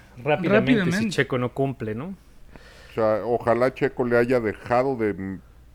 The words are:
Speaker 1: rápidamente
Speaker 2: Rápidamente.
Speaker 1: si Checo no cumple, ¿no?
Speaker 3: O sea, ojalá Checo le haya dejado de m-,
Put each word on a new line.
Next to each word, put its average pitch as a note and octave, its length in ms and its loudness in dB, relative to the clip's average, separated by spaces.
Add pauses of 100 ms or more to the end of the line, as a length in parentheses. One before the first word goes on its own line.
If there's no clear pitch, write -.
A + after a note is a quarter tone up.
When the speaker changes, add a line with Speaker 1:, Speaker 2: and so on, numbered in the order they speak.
(220)
Speaker 1:
rápidamente G3 580 2
Speaker 2:
Rápidamente. F3 180 0
Speaker 1:
si A3 120 -2
Checo C#3 280 -2
no B2 140 -2
cumple, B2 420 -4
¿no? B2+ 120 -8
Speaker 3:
O - 880 -20
sea, A2 300 2
ojalá A#2+ 480 2
Checo C3 320 -2
le A#2+ 120 2
haya A#2+ 240 4
dejado A#2+ 560 0
de A2 140 0
m-, F#2+ 280 -6 (360)